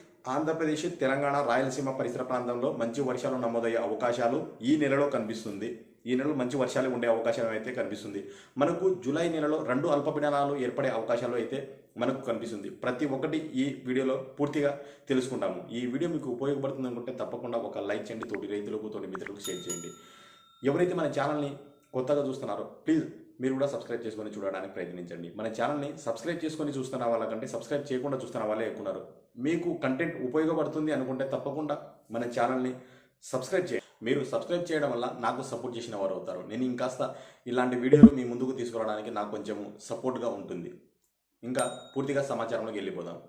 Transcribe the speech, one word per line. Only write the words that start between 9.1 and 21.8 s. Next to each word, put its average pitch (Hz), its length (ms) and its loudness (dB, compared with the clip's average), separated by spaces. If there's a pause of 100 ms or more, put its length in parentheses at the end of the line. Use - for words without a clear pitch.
నెలలో 156 340 0
రెండు 139 240 2
అల్పపీడనాలు 143 720 2
ఏర్పడే 127 320 0
అవకాశాలు 117 460 0
అయితే - 440 -4 (180)
మనకు 127 240 0
కనిపిస్తుంది. 113 480 -4
ప్రతి 123 360 -2
ఒక్కటి 151 320 0
ఈ 135 480 -2
వీడియోలో 131 400 2 (140)
పూర్తిగా 143 400 2 (300)
తెలుసుకుంటాము. 104 600 0
ఈ 120 140 -2
వీడియో 135 240 0
మీకు 151 200 -4
ఉపయోగపడుతుంది 131 580 -2
అనుకుంటే 120 260 -6
తప్పకుండా 120 440 -4
ఒక 107 200 -4
లైక్ 104 340 -4
చేయండి, 110 180 -6
తోటి 101 180 -4
రైతులకు, 104 420 -4
తోటి 98 180 -8
మిత్రులకు 98 340 -8
షేర్ 95 160 -6
చేయండి. 82 300 -8 (760)
ఎవరైతే 175 300 4
మన 160 260 0
ఛానల్ని 143 380 0 (360)